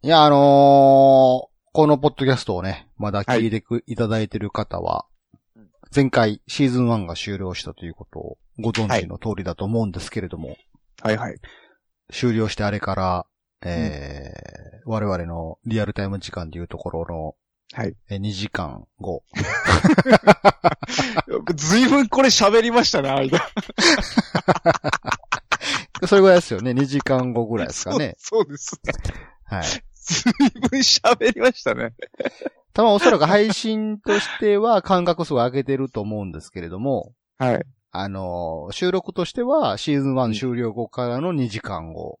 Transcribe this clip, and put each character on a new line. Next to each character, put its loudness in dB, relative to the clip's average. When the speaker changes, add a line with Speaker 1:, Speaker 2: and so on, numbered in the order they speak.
Speaker 1:
い -4
や、 8
あ 8
の 6
ー、 -
こ 8
の 4
ポ 0
ッ -2
ド -2
キ 4
ャ 2
ス -8
ト -4
を -6
ね、 -8
ま -6
だ -2
聞 0
い 0
て -2
く-、 -6
Speaker 2:
は -2
い。 -6
Speaker 1:
い -8
た -2
だ 0
い -4
て -8
る -6
方 -6
は、 -4
Speaker 2:
う -20
ん。 -20
Speaker 1:
前 2
回 0
シ 0
ー 2
ズ 0
ン 2
ワ 0
ン -6
が -10
終 -10
了 -8
し -12
た -14
と -16
い -12
う -14
こ -20
と -16
を -16
ご -4
存 -2
知 -8
の -12
通 -6
り -10
だ -6
と -8
思 -2
う -4
ん -6
で -10
す -14
け -8
れ -10
ど -12
も。 -12
Speaker 2:
は -2
い。 0
は -6
い -
は -10
い。 -14
Speaker 1:
終 -2
了 0
し -8
て -6
あ -2
れ -6
か -6
ら、 -2
Speaker 2:
う -12
ん。 -8
Speaker 1:
え -8
ー、 -10
我 -2
々 -4
の -10
リ -2
ア 0
ル -8
タ -6
イ -4
ム -6
時 -14
間 -10
で -14
い -10
う -10
と -14
こ -10
ろ -8
の、 -10
Speaker 2:
は -8
い。 -6
Speaker 1:
え、 -8
二 -6
時 -8
間 -10
後。 -10
Speaker 2:
<laughs> -12
随 2
分 4
こ 2
れ 6
喋 4
り 0
ま 4
し 0
た 0
ね、 -2
間。 0
Speaker 1:
<laughs> -4
そ 6
れ 10
ぐ 8
ら 10
い 8
で 6
す -8
よ -6
ね。 -4
二 2
時 -2
間 0
後 -2
ぐ -4
ら -2
い -8
で -12
す -10
か -4
ね。 -4
Speaker 2:
そ -2
う、 2
そ -2
う -18
で -14
す -14
ね。 -6
Speaker 1:
は -8
い。 -6
Speaker 2:
随 -2
分 -2
喋 2
り -6
ま 2
し -14
た -2
ね。 -8
Speaker 1:
多 0
分 6
お 4
そ 4
ら 4
く 4
配 4
信 -4
と -2
し -8
て 2
は 2
間 0
隔 0
数 -4
を 2
上 2
げ -2
て -2
る -4
と -6
思 -6
う -8
ん -10
で -12
す -20
け -12
れ -12
ど -12
も。 -4
Speaker 2:
は 0
い。 -4
Speaker 1:
あ -8
の -8
ー、 -12
収 -4
録 -6
と -4
し -10
て -6
は 0
シ -2
ー 0
ズ 0
ン -2
ワ 0
ン -2
Speaker 2:
う -2
ん。 -2
Speaker 1:
終 -4
了 -4
後 -8
か -6
ら -6
の -4
二 -2
時 -8
間 -10
後。 -14